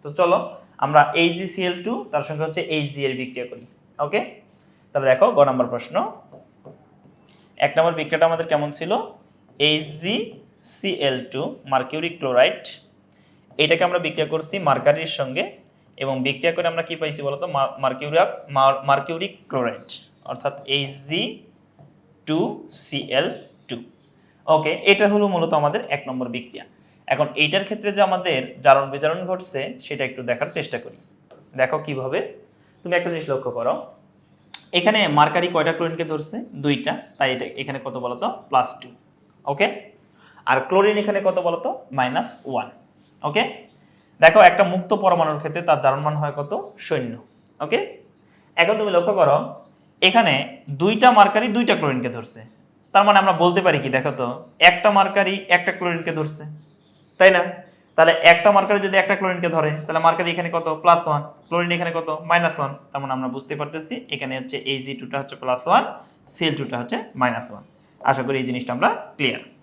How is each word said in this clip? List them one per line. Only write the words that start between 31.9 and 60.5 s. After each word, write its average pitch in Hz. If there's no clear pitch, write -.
তুমি 175
একটা 175
জিনিস 156
লক্ষ্য 127
করো, 120
এখানে 214
মার্কারি 156
কয়টা 165
ক্লোরিনকে 165
ধরছে? 151
দুইটা, 143
তাই 135
এটা 123
এখানে 135
কত 131
বলতো? 120
প্লাস 135
টু। 127
ওকে, 143
আর 131
ক্লোরিন 202
এখানে 202
কত 185
বলতো? 170
মাইনাস 135
ওয়ান। 110
ওকে, 147
দেখো, 165
একটা 196
মুক্ত 185
পরমাণুর 165
ক্ষেত্রে 160
তার 151
জারণ 139
মান 151
হয় 147
কত? 147
শূন্য। 123
ওকে, 151
এখন 175
তুমি 208
লক্ষ্য 175
করো, 147
এখানে 185
দুইটা 226
মার্কারি 214
দুইটা 240
ক্লোরিনকে 127
ধরছে, 117
তার 196
মানে 202
আমরা 190
বলতে 175
পারি 156
কি? 135
দেখো 131
তো, 123
একটা 175
মার্কারি 196
একটা 175
ক্লোরিনকে 165
ধরছে, 151
তাই 190
না? 175
তাহলে 165
একটা 170
মার্কারি 202
যদি 190
একটা 190
ক্লোরিনকে 175
ধরে, 156
তাহলে 160
মার্কারি 170
এখানে 170